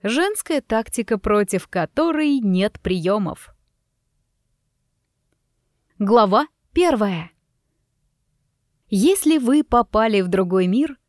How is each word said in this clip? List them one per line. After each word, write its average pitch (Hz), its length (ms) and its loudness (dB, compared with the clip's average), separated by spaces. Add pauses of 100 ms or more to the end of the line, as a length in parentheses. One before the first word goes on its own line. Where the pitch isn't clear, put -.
Женская 320 580 -2
тактика, 220 580 -4
против 208 480 -2
которой 302 720 -2
нет 196 420 -2
приемов. 185 720 -4 (2500)
Глава 214 480 2 (260)
первая. 208 600 0 (1600)
Если 302 500 2
вы 269 260 2
попали 220 560 0
в 185 80 -2
другой 185 400 0
мир 269 280 -2 (120)